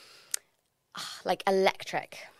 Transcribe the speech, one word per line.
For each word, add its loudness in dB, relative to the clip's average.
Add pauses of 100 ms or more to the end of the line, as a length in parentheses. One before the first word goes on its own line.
(960)
<sighs> -12
like, -2
electric. 2 (220)